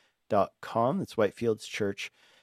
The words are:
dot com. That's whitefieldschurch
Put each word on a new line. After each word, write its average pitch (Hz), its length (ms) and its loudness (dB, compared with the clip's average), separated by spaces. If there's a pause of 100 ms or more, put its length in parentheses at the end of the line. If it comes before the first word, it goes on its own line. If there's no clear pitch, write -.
(280)
dot 101 320 2
com. 127 380 0
That's - 160 -6
whitefieldschurch 107 960 -2 (320)